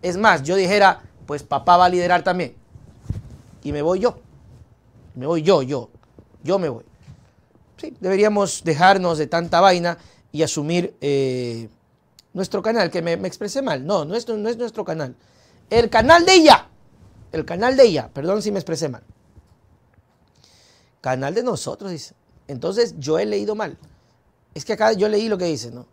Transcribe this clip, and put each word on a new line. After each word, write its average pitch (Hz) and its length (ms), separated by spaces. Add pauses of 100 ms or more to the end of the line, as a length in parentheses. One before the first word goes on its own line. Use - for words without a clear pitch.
es 175 160
más, 190 260
yo 165 120
dijera, 196 480 (220)
pues 147 180
papá 160 340
va 180 80
a 180 40
liderar 175 340
también. 180 320 (1080)
Y 143 80
me 147 100
voy 180 180
yo. 233 200 (960)
Me 127 140
voy 165 160
yo, 165 180
yo. 127 280 (540)
Yo 185 160
me 165 100
voy. 117 140 (920)
Sí, - 220
deberíamos 196 640
dejarnos 175 540
de 151 100
tanta 170 340
vaina 175 360 (340)
y 151 120
asumir, 160 580
eh, 127 680 (640)
nuestro 190 280
canal, 220 280
que 180 120
me, 170 160
me 190 100
expresé 208 340
mal. 151 240
No, 170 200
no 165 100
es, 233 120
no 220 220
es 233 80
nuestro 226 260
canal. 156 320 (540)
El 226 200
canal 311 360
de 370 80
ella. 311 340 (640)
El 160 140
canal 226 320
de 269 60
ella. 151 300
Perdón 180 280
si 208 100
me 196 80
expresé 160 300
mal. 120 140 (2000)
Canal 135 320
de 233 100
nosotros, 196 480
dice. 156 240 (320)
Entonces 170 520
yo 151 200
he 202 60
leído 208 300
mal. 208 220 (760)
Es - 120
que 220 80
acá 220 200
yo 208 160
leí 214 200
lo 208 80
que 180 80
dice, 120 260
¿no? 120 220